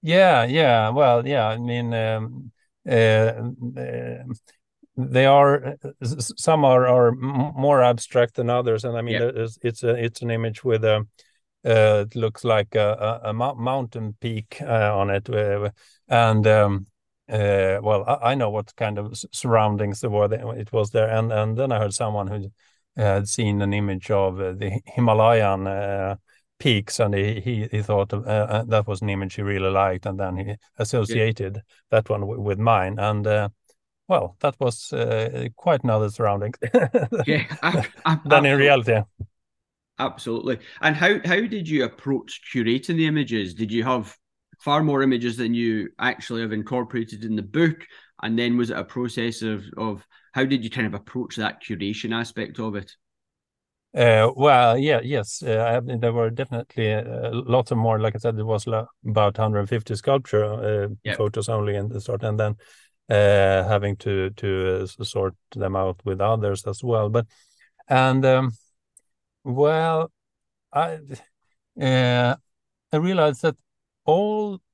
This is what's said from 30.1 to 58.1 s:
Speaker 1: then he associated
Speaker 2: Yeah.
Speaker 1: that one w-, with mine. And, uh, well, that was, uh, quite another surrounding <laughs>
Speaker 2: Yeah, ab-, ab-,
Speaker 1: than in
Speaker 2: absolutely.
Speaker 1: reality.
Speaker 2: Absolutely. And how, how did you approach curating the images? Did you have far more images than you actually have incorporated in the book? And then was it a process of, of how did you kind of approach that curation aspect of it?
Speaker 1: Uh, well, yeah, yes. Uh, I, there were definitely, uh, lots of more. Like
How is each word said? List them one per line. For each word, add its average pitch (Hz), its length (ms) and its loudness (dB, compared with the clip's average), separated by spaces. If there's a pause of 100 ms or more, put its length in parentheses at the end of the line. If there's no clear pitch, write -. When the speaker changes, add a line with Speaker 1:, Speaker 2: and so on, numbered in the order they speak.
Speaker 1:
then 92 180 -6
he 104 180 -8 (220)
associated 110 760 -2
Speaker 2:
Yeah. 107 60 -10 (280)
Speaker 1:
that 110 200 2
one 104 120 -2
w-, 104 180 -8
with 101 200 -2
mine. 107 400 2
And, 104 260 -2
uh, 107 240 0 (580)
well, 131 340 0
that 139 180 0
was, - 340 -4
uh, 117 640 -4
quite 151 280 0
another 107 260 0
surrounding 104 480 -2
<laughs> 170 680 0
Speaker 2:
Yeah, 147 180 0 (180)
ab-, 156 240 -2 (200)
ab-, 156 240 -2
Speaker 1:
than 143 160 6
in 135 60 4
Speaker 2:
absolutely. 139 40 4
Speaker 1:
reality. 127 460 4 (960)
Speaker 2:
Absolutely. 120 600 -6 (220)
And 156 140 2
how, 180 300 2
how 180 160 2
did 202 260 -6
you 147 160 0
approach - 580 -6 (120)
curating 127 440 0
the 160 100 2
images? 113 460 -2
Did 104 180 -6
you 117 120 -2
have 120 320 -2 (440)
far 147 240 0
more 143 200 2
images 120 340 0
than 117 160 -2
you 113 360 -2 (100)
actually 117 420 -6
have 110 100 -6
incorporated 113 720 -6
in 110 120 -6
the 107 80 -4
book? 156 420 -2 (360)
And 113 180 -2
then 120 180 0
was 117 120 0
it - 80 -6
a 101 60 -6
process 117 580 -6
of, 107 220 -6 (140)
of 107 280 -8 (260)
how 131 140 0
did 131 180 -2
you 113 60 -8
kind 113 180 -4
of 101 60 -6
approach - 420 -10
that - 260 -6
curation 107 520 -6
aspect 113 460 -8
of 110 160 -6
it? 98 160 -12 (1040)
Speaker 1:
Uh, 117 400 6
well, 127 400 6
yeah, 139 280 2
yes. 127 400 -6
Uh, 117 440 0
I, 127 100 -6
there 117 160 0
were 117 180 0
definitely, 117 600 -4
uh, 117 400 -6
lots 123 380 0
of 123 80 0
more. 113 220 2
Like 107 160 -2